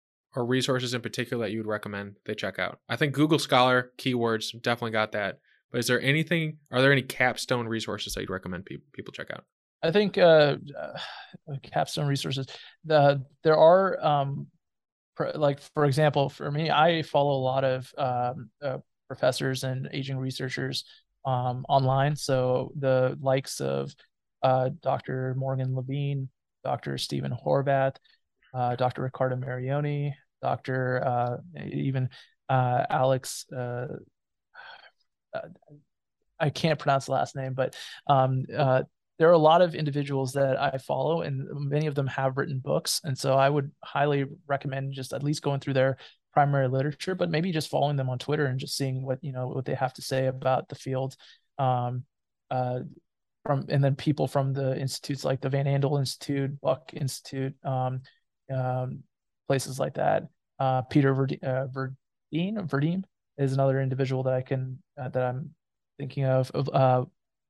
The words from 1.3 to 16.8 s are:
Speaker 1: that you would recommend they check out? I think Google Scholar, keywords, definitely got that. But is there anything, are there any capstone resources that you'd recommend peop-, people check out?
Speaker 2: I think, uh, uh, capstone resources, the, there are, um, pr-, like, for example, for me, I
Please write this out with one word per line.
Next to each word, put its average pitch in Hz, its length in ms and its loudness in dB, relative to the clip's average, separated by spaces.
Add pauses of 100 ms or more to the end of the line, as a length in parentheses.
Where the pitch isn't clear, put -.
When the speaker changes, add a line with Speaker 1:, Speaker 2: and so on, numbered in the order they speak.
Speaker 1:
that 98 60 -4
you 110 60 -4
would 107 100 -6
recommend 101 580 -6
they 110 100 -6
check 98 240 -6
out? 92 280 -6
I 120 80 -4
think 143 200 0
Google 151 240 4
Scholar, 127 580 4
keywords, 117 540 -2 (100)
definitely 117 300 -2
got 107 220 0
that. 101 260 -4 (320)
But 127 80 -4
is 117 80 -2
there 123 140 2
anything, 156 580 0 (100)
are 127 140 2
there 139 80 8
any 135 100 6
capstone 123 680 -2
resources 104 460 -4
that 98 80 -4
you'd 98 80 -6
recommend 92 380 -6
peop-, - 260 -14
people - 180 -14
check - 200 -12
out? - 140 -14 (360)
Speaker 2:
I 160 100 2
think, 202 260 2
uh, 156 400 8 (220)
uh, - 180 -10 (680)
capstone 156 440 -2
resources, 139 380 -2 (400)
the, 143 400 6 (180)
there 156 140 6
are, 180 480 8
um, 143 420 0 (680)
pr-, - 200 -4
like, 143 240 2 (140)
for 151 120 4
example, 139 440 4
for 143 220 -6
me, 156 180 -2
I 156 340 4